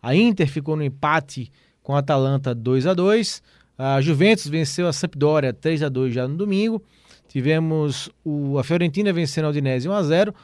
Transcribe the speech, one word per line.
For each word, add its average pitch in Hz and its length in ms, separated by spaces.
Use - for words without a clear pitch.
A 123 120
Inter 196 340
ficou 156 280
no 151 80
empate 143 640
com 135 120
a 143 60
Atalanta 135 540
dois 127 320
a 185 60
dois. 196 500
A 135 220
Juventus 165 460
venceu 156 420
a 160 40
Sampdoria 147 600
três 156 300
a 151 60
dois 127 240
já 127 160
no 147 80
domingo. 208 460
Tivemos 156 840
o, 143 340
a 131 60
Fiorentina 175 480
vencendo 165 340
a - 40
Udinese 135 380
um 190 40
a 202 100
zero, 175 420